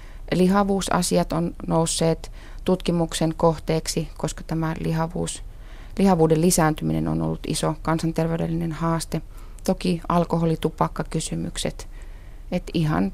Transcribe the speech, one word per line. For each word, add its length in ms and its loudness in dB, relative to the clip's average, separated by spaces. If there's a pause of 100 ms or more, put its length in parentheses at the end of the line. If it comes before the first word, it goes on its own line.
(340)
lihavuusasiat 1000 4
on 220 0 (120)
nousseet 640 2 (340)
tutkimuksen 720 2
kohteeksi, 800 0
koska 300 -6
tämä 320 -2
lihavuus, 640 -2 (560)
lihavuuden 420 6
lisääntyminen 680 4
on 140 0
ollut 260 -2
iso 340 0
kansanterveydellinen 920 0
haaste. 500 -2 (420)
Toki 460 0
alkoholi-, 520 2
tupakkakysymykset. 1300 -2 (640)
Et 120 -2 (100)
ihan 400 2